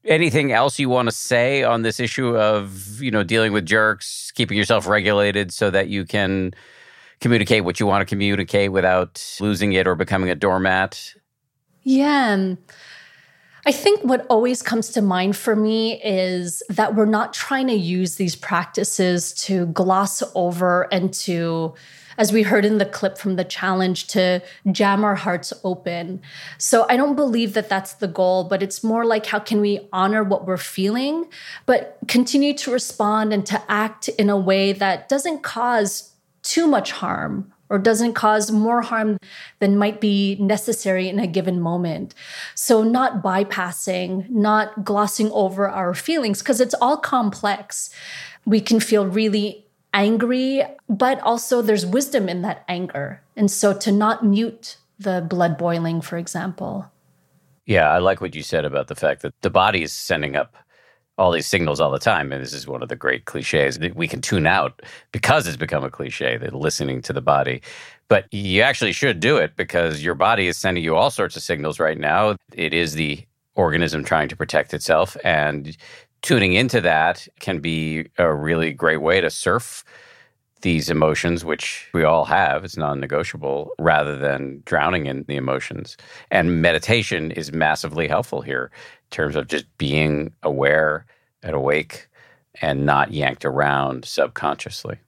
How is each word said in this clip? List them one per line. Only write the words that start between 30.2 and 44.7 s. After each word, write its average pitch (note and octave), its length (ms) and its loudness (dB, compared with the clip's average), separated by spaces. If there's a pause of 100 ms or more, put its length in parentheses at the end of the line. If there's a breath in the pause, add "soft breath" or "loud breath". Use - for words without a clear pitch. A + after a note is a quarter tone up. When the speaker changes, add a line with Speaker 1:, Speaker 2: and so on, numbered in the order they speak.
Speaker 2:
what F#3+ 240 0
we're F#3 100 -2
feeling, B3+ 680 -2 (400 loud breath)
but - 400 2
continue C#4 520 2
to - 120 -6
respond G#3+ 600 0
and G3+ 140 0
to - 220 -2
act G#3+ 420 -2
in G3+ 200 2
a G3+ 60 2
way G3 380 2
that G3 340 0
doesn't C#4 340 -2
cause A3+ 720 -2 (300)
too E4 260 2
much B3+ 240 2
harm - 600 -6 (160)
or G3+ 120 2
doesn't A3+ 320 2
cause G#3+ 400 2
more A3+ 280 2
harm A3 380 -2 (400 loud breath)
than G3+ 180 4
might G#3 240 2
be G3 380 2
necessary G3 720 0
in G3 100 -2
a G3+ 80 0
given F3+ 340 -2
moment. E3+ 540 -4 (400 loud breath)
So A3 300 4
not A#3+ 400 0
bypassing, F#3 1080 -2
not G#3+ 540 0